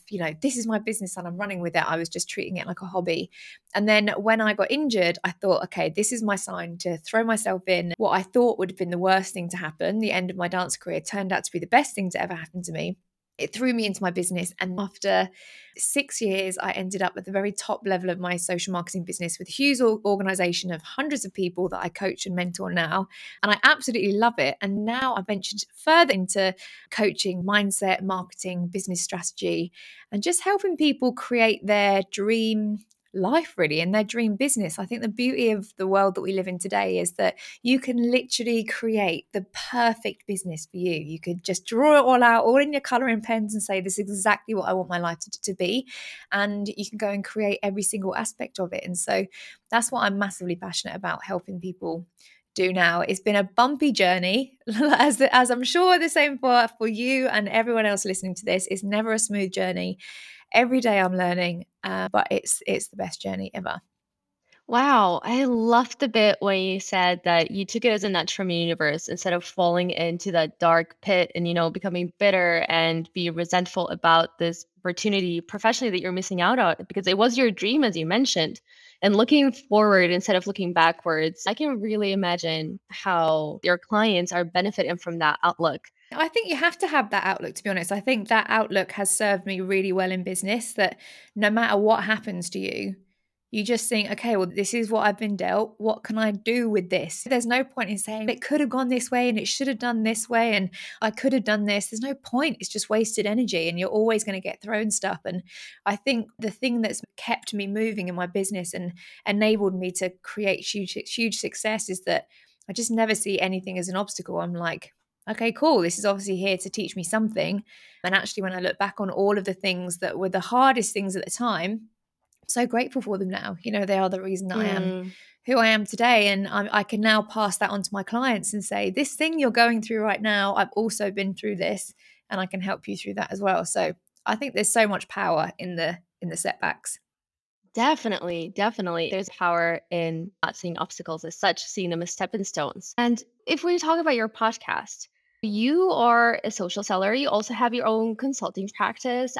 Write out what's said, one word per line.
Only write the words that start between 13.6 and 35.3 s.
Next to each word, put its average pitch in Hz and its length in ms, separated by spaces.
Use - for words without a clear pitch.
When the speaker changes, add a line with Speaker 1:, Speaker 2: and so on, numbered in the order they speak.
Speaker 1:
me 220 140
into 196 160
my 180 80
business. 175 480
And 185 200
after 190 520
six - 460
years, 190 400
I 196 120
ended 190 280
up 180 160
at 190 80
the 190 60
very 196 200
top - 360
level 185 240
of 175 80
my 180 160
social 175 360
marketing 175 320
business 170 360
with 180 80
a - 40
huge 269 300
or-, 220 240
organization 190 640
of 170 120
hundreds 285 420
of 190 80
people 180 360
that 92 120
I 170 80
coach - 380
and 180 80
mentor 180 360
now. 175 360
And 208 100
I 202 120
absolutely 240 480
love 233 260
it. 135 240
And 202 240
now 247 300
I've 190 100
ventured 202 360
further 320 400
into 190 400
coaching, 185 500
mindset, 196 640
marketing, 180 640
business 180 340
strategy, 175 680
and 208 100
just 349 220
helping 381 340
people 277 340
create 226 540
their 202 460
dream 214 720
life, 233 440
really, 156 240
and 180 120
their 214 120
dream 220 320
business. 214 420
I 196 60
think 233 160
the 226 80
beauty 240 420